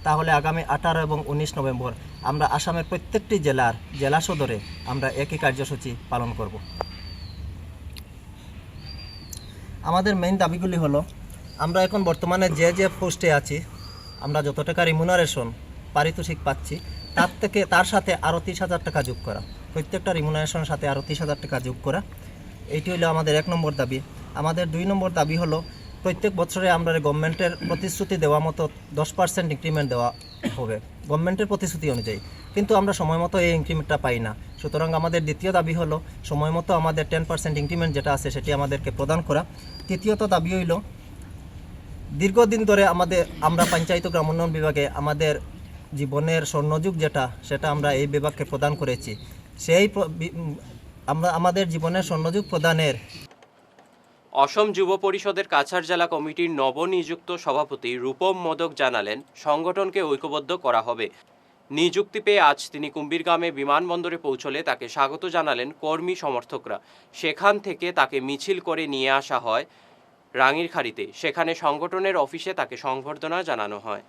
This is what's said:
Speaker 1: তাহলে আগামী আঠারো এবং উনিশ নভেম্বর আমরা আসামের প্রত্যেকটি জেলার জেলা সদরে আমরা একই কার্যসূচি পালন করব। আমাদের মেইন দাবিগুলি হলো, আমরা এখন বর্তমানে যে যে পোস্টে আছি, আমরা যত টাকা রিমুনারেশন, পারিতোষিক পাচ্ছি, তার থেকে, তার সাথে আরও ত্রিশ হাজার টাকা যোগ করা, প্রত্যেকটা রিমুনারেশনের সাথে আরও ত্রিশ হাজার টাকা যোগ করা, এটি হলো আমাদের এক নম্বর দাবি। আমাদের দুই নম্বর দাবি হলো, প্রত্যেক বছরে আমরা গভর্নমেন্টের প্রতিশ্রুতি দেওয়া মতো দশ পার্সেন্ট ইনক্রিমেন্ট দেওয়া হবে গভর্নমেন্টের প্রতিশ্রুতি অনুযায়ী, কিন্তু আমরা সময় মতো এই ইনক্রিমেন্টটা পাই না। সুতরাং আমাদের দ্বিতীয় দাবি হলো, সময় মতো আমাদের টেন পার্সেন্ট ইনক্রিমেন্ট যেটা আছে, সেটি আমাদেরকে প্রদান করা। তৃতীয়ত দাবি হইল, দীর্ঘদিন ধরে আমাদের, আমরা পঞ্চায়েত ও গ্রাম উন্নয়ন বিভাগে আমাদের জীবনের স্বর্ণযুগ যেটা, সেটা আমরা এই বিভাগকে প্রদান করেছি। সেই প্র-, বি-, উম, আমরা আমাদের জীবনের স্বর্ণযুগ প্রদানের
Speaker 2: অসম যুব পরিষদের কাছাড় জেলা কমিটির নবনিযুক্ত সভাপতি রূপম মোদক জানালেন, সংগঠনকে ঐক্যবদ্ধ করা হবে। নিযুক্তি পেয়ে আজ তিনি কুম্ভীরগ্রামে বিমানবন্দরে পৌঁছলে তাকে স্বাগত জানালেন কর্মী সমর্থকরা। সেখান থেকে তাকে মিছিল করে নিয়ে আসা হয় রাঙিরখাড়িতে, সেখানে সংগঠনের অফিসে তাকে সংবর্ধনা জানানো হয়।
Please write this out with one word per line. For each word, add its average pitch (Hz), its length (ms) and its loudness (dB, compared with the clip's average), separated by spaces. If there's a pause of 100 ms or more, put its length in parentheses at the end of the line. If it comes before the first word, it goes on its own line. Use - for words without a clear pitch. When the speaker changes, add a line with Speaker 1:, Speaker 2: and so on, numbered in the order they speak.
Speaker 1:
তাহলে 160 280 2
আগামী 156 320 2 (120)
আঠারো 165 320 2
এবং 151 240 -2
উনিশ 147 260 0
নভেম্বর 127 340 -2 (320)
আমরা 147 220 2 (120)
আসামের 165 320 0
প্রত্যেকটি - 500 -2
জেলার 131 360 4 (240)
জেলা 139 280 4
সদরে 139 300 0 (340)
আমরা 131 180 0
একই 139 280 -4
কার্যসূচি 131 540 -2 (180)
পালন 120 280 0
করব। 104 160 -6 (3250)
আমাদের 185 320 2
মেইন 180 220 2
দাবিগুলি 175 400 2
হলো, 147 220 4 (580)
আমরা 170 300 2
এখন 196 220 2
বর্তমানে 180 400 2
যে 165 280 6
যে 190 80 6 (140)
পোস্টে 175 400 2
আছি, 143 180 -4 (640)
আমরা 147 260 0
যত 139 120 -2
টাকা 165 240 0
রিমুনারেশন, 165 640 4 (460)
পারিতোষিক 156 520 0
পাচ্ছি, 143 300 -2 (400)
তার 180 160 4 (100)
থেকে, 202 180 2 (140)
তার 180 120 8
সাথে 190 260 2 (100)
আরও 160 180 2
ত্রিশ 165 240 -6
হাজার 175 240 0
টাকা 156 160 0
যোগ 123 220 -4
করা, 101 160 -6 (320)
প্রত্যেকটা 170 400 -2
রিমুনারেশনের 156 580 0
সাথে 147 160 -2
আরও 139 140 0
ত্রিশ 151 220 -6
হাজার 147 200 -2
টাকা 143 160 -4
যোগ 123 260 -6
করা, 143 140 0 (680)
এটি 151 240 -4
হলো 170 200 2
আমাদের 156 220 2
এক 151 180 4
নম্বর 160 180 2 (100)
দাবি। 131 180 0 (360)
আমাদের 160 380 0
দুই 170 180 -2
নম্বর 185 180 2 (100)
দাবি 156 240 2
হলো, 156 160 0 (440)
প্রত্যেক 185 280 0 (100)
বছরে 185 260 0 (100)
আমরা 170 220 2
গভর্নমেন্টের 160 520 2 (160)
প্রতিশ্রুতি 190 560 -2
দেওয়া 151 160 6
মতো 160 240 0 (360)
দশ 151 180 0
পার্সেন্ট 180 340 2
ইনক্রিমেন্ট 151 420 0
দেওয়া 120 160 2 (480)
হবে 113 180 -2 (340)
গভর্নমেন্টের 185 420 2
প্রতিশ্রুতি 165 440 -2
অনুযায়ী, 110 240 -4 (360)
কিন্তু 202 240 2
আমরা 196 140 4
সময় 165 300 2
মতো 175 160 -2
এই 170 200 4
ইনক্রিমেন্টটা 151 380 0
পাই 123 220 0
না। 110 120 -2 (300)
সুতরাং 156 280 0 (100)
আমাদের 165 280 2
দ্বিতীয় 180 300 -2
দাবি 165 160 2
হলো, 160 240 0 (320)
সময় 156 280 2
মতো 170 140 -2 (100)
আমাদের 160 300 2
টেন 165 180 2
পার্সেন্ট 160 280 -2
ইনক্রিমেন্ট 160 400 0
যেটা 143 160 0
আছে, 139 180 -2
সেটি 139 220 -4
আমাদেরকে 139 380 0
প্রদান 139 360 0
করা। 175 140 2 (460)
তৃতীয়ত 208 340 0 (120)
দাবি 170 240 2
হইল, 170 160 2 (1500)
দীর্ঘদিন 214 500 6
ধরে 196 140 8 (100)
আমাদের, 180 300 4 (180)
আমরা 165 300 4
পঞ্চায়েত 170 340 2
ও 180 40 0
গ্রাম 165 200 2
উন্নয়ন 165 280 0
বিভাগে 151 260 2 (180)
আমাদের 151 320 2 (640)
জীবনের 151 420 2 (100)
স্বর্ণযুগ 156 420 2 (100)
যেটা, 147 200 2 (240)
সেটা 143 260 -2
আমরা 147 200 2
এই 139 220 2
বিভাগকে 147 360 0
প্রদান 147 240 0
করেছি। 131 360 -4 (460)
সেই 180 360 6
প্র-, 180 160 0 (100)
বি-, 165 160 -4
উম, 160 180 -6 (580)
আমরা 160 180 2 (100)
আমাদের 180 300 4
জীবনের 165 340 0
স্বর্ণযুগ 165 460 0
প্রদানের 156 460 4 (1400)
Speaker 2:
অসম 143 380 4
যুব 185 180 2 (160)
পরিষদের 196 480 0
কাছাড় 160 360 2
জেলা 170 180 2
কমিটির 165 440 -2 (100)
নবনিযুক্ত 165 680 0 (160)
সভাপতি 139 520 -2
রূপম 135 380 0 (100)
মোদক 165 260 -2 (100)
জানালেন, 113 360 0 (280)
সংগঠনকে 185 540 0 (100)
ঐক্যবদ্ধ 143 420 -2 (140)
করা 117 220 4
হবে। 113 200 -2 (640)
নিযুক্তি 175 540 0
পেয়ে 202 240 6
আজ 143 100 2 (140)
তিনি 147 160 -6
কুম্ভীরগ্রামে 165 640 0
বিমানবন্দরে 165 680 0
পৌঁছলে 143 420 -4 (100)
তাকে 123 160 -2 (100)
স্বাগত 143 280 0 (120)
জানালেন 143 340 2 (120)
কর্মী 160 340 -2
সমর্থকরা। 120 640 -4 (380)
সেখান 175 440 2
থেকে 175 280 -6 (120)
তাকে 139 180 4 (100)
মিছিল 143 320 -2
করে 165 280 -2
নিয়ে 135 240 0
আসা 135 280 2
হয় 120 260 0 (680)
রাঙিরখাড়িতে, 135 720 0 (180)
সেখানে 165 300 0 (120)
সংগঠনের 175 540 0
অফিসে 175 360 -2
তাকে 131 240 -4
সংবর্ধনা 143 600 -6 (120)
জানানো 104 360 -2
হয়। 101 240 -6